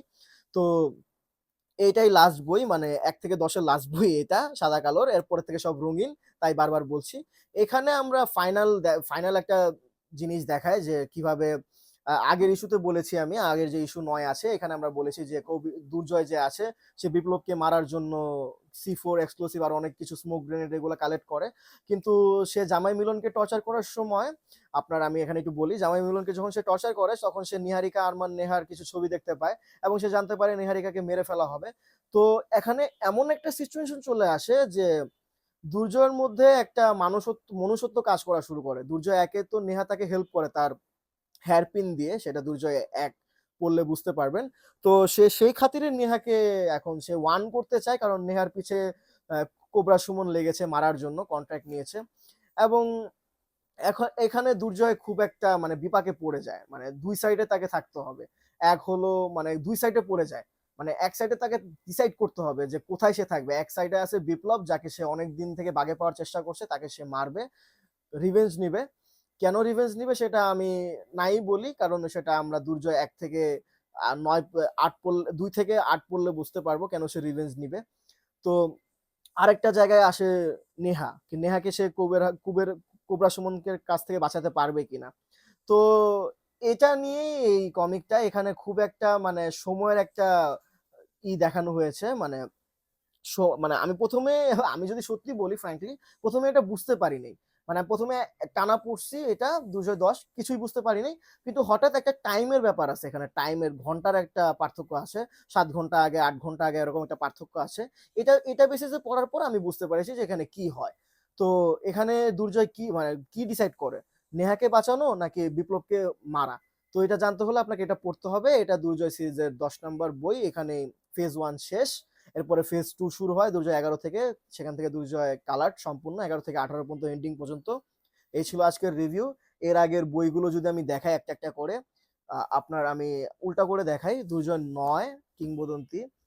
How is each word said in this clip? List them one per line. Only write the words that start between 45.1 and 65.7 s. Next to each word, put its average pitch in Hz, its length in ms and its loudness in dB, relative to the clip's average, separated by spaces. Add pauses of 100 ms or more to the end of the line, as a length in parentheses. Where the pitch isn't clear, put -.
সেই 233 220 6
খাতিরে 277 380 2
নেহাকে 220 800 0
এখন 156 320 -4
সে 175 140 -6
ওয়ার্ন 170 360 0
করতে 240 300 0
চায়, 247 180 0
কারণ 196 260 -2
নেহার 185 260 0
পিছে, 190 420 -4 (380)
আ, 151 140 0 (280)
কোবরা 196 260 6
সুমন 190 300 -4
লেগেছে 165 380 -2
মারার 156 300 2
জন্য, 151 280 -8
কন্ট্রাক্ট 147 420 -8
নিয়েছে। 147 320 -10 (580)
এবং 226 520 2 (720)
এখন 208 280 0 (120)
এখানে 240 360 2
দুর্জয় 214 400 0
খুব 208 260 -6
একটা 190 380 2
মানে 160 180 -4
বিপাকে 180 360 -2
পড়ে 151 300 -6
যায়, 110 280 -14
মানে 131 200 -12
দুই 151 260 -8
সাইডে 214 300 0
তাকে 185 200 -2
থাকতে 156 340 -6
হবে। 131 240 -14 (360)
এক 170 200 4
হলো 185 480 -2
মানে 160 280 -4
দুই 170 200 -4
সাইডে 226 240 0
পড়ে 180 260 0
যায়, 127 180 -12 (340)
মানে 156 220 -6
এক 180 160 0
সাইডে 226 200 -2
তাকে 233 220 -4
ডিসাইড 180 600 -4
করতে 185 240 -2
হবে 143 240 -4
যে 139 120 -6
কোথায় 196 340 2
সে 202 120 -4
থাকবে। 143 300 -4
এক 151 160 -2
সাইডে 180 260 -2
আছে 202 220 -2
বিপ্লব, 180 460 -2
যাকে 160 260 -4
সে 170 140 -8
অনেক 151 320 -6
দিন 175 180 -8
থেকে 175 160 -6
বাগে 165 240 -2